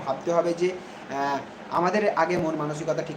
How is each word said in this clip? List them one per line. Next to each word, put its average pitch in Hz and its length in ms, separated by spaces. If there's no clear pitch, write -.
ভাবতে 139 260
হবে 170 220
যে, 180 180
আহ, 139 280
আমাদের 180 440
আগে 165 220
মন 156 200
মানসিকতা 151 460
ঠিক 147 140